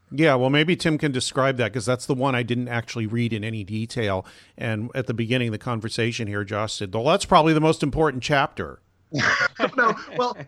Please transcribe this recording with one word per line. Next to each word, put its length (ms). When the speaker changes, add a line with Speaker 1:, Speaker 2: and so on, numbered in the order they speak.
Speaker 1:
Yeah, 240
well, 140
maybe 260
Tim 220
can 140
describe 440
that, 160
'cause 140
that's 200
the 80
one 200
I 80
didn't 260
actually 380
read 260
in 100
any 220
detail. 640
And 360
at 120
the 80
beginning 340
of 40
the 60
conversation 720
here, 160
Josh 300
said, 200
"Well, 100
that's 200
probably 280
the 80
most 220
important 400
chapter." 580
Speaker 2:
<laughs> 80
No, 180
well, 200